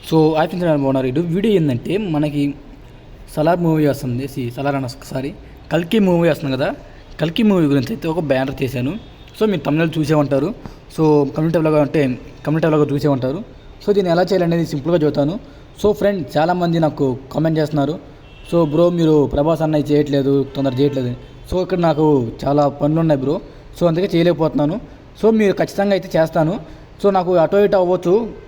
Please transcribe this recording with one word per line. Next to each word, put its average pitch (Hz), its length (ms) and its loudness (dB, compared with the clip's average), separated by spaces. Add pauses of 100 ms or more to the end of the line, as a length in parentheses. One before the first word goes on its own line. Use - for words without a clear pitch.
(100)
So, 160 240 4
హాయ్ 160 140 0
ఫ్రెండ్స్, 175 160 -4
ఉన్నారు 156 140 2
బాగున్నారా? 135 300 0
ఇది 131 120 -2
వీడియో 190 340 0
ఏంటంటే, 156 420 0
మనకి 147 580 -2 (840)
సలార్ 165 240 0
మూవీ 160 260 2
వస్తుంది, 127 420 -4
సి-, 120 220 -6
సలార్ 139 240 -4
అన్న, 135 120 -4
సారీ, 135 480 -10 (380)
కల్కి 170 260 0
మూవీ 175 300 4
వస్తుంది 139 280 -2
కదా, 165 180 -2 (460)
కల్కి 165 220 -2
మూవీ 190 240 4
గురించి 139 240 2
అయితే 139 180 -6
ఒక 160 120 -2
బ్యానర్ 135 420 -2
చేశాను. 131 360 -4 (420)
So, 220 60 2
మీరు 185 140 0
thumbnail 156 380 -2
చూసే 151 160 0
ఉంటారు. 139 320 0 (520)
So, 160 60 2 (260)
కమ్యూనిటీ 160 240 -2
tabలో 156 260 2
అంటే, 143 260 0 (400)
కమ్యూనిటీ 156 200 0
tabలో 151 260 2
చూసే 143 160 0
ఉంటారు. 139 360 -2 (420)
So, 208 80 2
దీన్ని 185 180 2
ఎలా 170 100 2
చేయాలనేది 170 440 0
సింపుల్గా 156 320 -2
చెబుతాను. 151 420 0 (440)
So, 208 80 4
ఫ్రెండ్, 202 340 -2 (100)
చాలామంది 170 440 0
నాకు 143 380 0 (140)
కామెంట్ 160 260 0
చేస్తున్నారు, 151 400 -2 (560)
"So, 170 100 4
బ్రో, 160 260 2
మీరు 156 360 4
ప్రభాస్ 147 360 0
అన్నయ్య 151 320 0
చేయట్లేదు, 139 520 2 (100)
తొందర 135 240 -2
చేయట్లేదు" 131 260 0
అని. 123 100 -6 (360)
So, 185 100 -2
ఇక్కడ 180 160 -2
నాకు 151 500 2 (160)
చాలా 143 240 2
పనులు 151 320 0
ఉన్నాయి, 151 200 2
బ్రో. 147 200 -2 (400)
So, 175 60 2
అందుకే 175 300 0
చేయలేకపోతున్నాను. 160 640 0 (440)
So, 220 60 6
మీరు 214 220 2
ఖచ్చితంగా 196 380 -2
అయితే 180 280 0
చేస్తాను. 160 680 -2 (180)
So, 202 60 4
నాకు 185 260 2
అటో 185 280 4
ఇటో 202 140 2
అవ్వచ్చు. 185 520 2 (180)